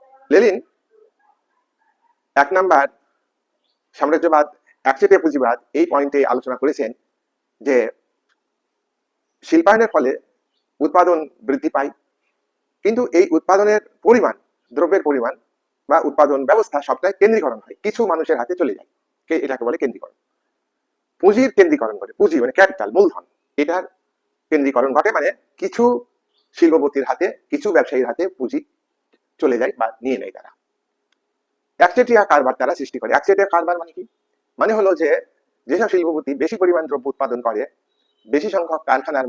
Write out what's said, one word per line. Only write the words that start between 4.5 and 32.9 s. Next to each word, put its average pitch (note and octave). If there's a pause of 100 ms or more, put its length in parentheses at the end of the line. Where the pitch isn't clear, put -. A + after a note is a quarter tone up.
একচেটিয়া E3+
পুঁজিবাদ, C3 (160)
এই D#3+
পয়েন্টে C#3+ (120)
আলোচনা B2+
করেছেন C3+ (720)
যে C3 (1700)
শিল্পায়নের G#3
ফলে C3+ (680)
উৎপাদন F3 (300)
বৃদ্ধি C#3
পায়, C#3+ (960)
কিন্তু A3+ (180)
এই G3 (120)
উৎপাদনের G#3 (260)
পরিমাণ, G3 (360)
দ্রব্যের D#3+
পরিমাণ C3+ (560)
বা D3+ (120)
উৎপাদন C#3+ (100)
ব্যবস্থা D3 (100)
সবটাই F3+
কেন্দ্রীকরণ F3+
হয়, - (100)
কিছু G#3+ (100)
মানুষের D#3+
হাতে E3
চলে D3
যায়, - (380)
কে-, D3
এটাকে C3
বলে D#3
কেন্দ্রীকরণ। - (1040)
পুঁজির G#3+
কেন্দ্রীকরণ C#3
ঘটে, G2
পুঁজি E3
মানে B2+
ক্যাপিটাল, F#3
মূলধন, F#3 (340)
এটার E3 (680)
কেন্দ্রীকরণ C3+
ঘটে, G3
মানে D#3 (320)
কিছু F3 (720)
শিল্পপতির D3
হাতে, E3 (240)
কিছু D3
ব্যবসায়ীর B2+
হাতে C#3 (140)
পুঁজি C3 (840)
চলে C3+
যায় B2+
বা A2+ (140)
নিয়ে B2
নেয় F#2+
তারা। - (1300)
একচেটিয়া A3 (100)
কারবার C3
তারা C3
সৃষ্টি C3+